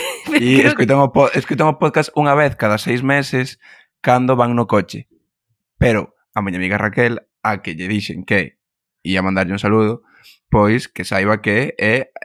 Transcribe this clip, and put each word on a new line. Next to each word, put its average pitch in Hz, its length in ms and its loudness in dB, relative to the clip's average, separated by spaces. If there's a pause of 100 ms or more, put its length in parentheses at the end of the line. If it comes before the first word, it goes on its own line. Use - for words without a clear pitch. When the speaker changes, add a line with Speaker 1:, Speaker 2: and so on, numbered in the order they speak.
(280)
Speaker 1:
E 135 320 4
Speaker 2:
Creo 285 160 4
que - 80 0
Speaker 1:
escoitan 135 160 2
o 139 160 2
po-, 139 160 4
escoitan 156 400 0
o 143 80 -10
podcast 156 400 0
unha 143 160 2
vez 147 240 0
cada 107 160 2
seis 120 240 -2
meses 135 640 -2 (400)
cando 127 320 2
van 120 240 2
no 117 80 0
coche. - 400 -2 (720)
Pero 110 400 0 (160)
a 104 80 -2
miña 92 160 -4
amiga 92 160 -2
Raquel, 113 480 -2 (240)
a 104 160 -4
que 80 160 -10
lle 90 80 -8
dixen 98 400 -6
que 95 320 -2 (480)
ía 92 160 0
mandarlle 95 320 -2
un 101 80 -8
saludo, 110 400 0 (480)
pois 107 400 2
que - 160 -12
saiba 101 320 0
que 110 400 -2
é 113 320 0 (140)